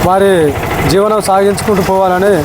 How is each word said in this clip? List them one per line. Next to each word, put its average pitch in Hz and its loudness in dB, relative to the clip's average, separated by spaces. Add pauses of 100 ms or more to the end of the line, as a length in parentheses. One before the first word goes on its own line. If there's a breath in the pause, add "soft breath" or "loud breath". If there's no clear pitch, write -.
వారి 196 2 (580)
జీవనం 208 0
సాగించుకుంటూ 196 0
పోవాలని 190 0 (120)